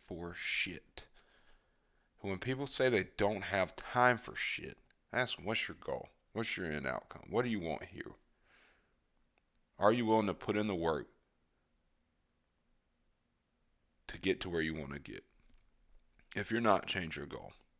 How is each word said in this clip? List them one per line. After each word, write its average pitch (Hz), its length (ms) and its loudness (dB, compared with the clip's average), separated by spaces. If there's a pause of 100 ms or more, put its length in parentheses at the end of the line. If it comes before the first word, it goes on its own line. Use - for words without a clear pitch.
for 87 280 -8
shit. - 720 -4 (1160)
When 98 180 -4
people 131 280 -4
say 131 240 4
they 98 140 4
don't 101 400 0
have 92 300 0
time 123 440 4
for - 180 -12
shit, - 400 -6 (340)
I 120 100 0
ask 123 160 -2
them, 82 100 -10
"What's 107 200 -2
your - 100 -10
goal? - 340 -6 (220)
What's 110 240 -2
your 90 140 -2
end 73 160 -2
outcome? - 440 -6
What 107 120 2
do 123 60 0
you 107 120 0
want 80 240 -2
here? - 300 -12 (1600)
Are 104 140 8
you 120 120 2
willing 110 220 6
to 92 80 2
put - 220 -2
in 107 100 2
the 101 80 0
work 82 340 0 (3000)
to - 100 -12
get - 220 0
to 92 100 -6
where 85 100 0
you 80 140 0
wanna 71 240 -8
get?" - 260 -12 (1080)
If 101 160 -4
you're 113 100 2
not, 107 260 6
change 85 300 -4
your 73 100 -6
goal. - 280 -12 (260)